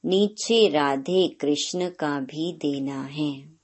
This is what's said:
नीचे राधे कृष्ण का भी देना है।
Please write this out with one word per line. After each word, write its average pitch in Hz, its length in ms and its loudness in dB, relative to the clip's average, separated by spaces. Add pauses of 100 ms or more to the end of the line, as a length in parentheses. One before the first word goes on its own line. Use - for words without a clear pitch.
नीचे 208 640 4
राधे 151 600 2
कृष्ण 175 640 -2
का 147 300 -4
भी 156 320 -6
देना 139 500 -4
है। 143 600 -6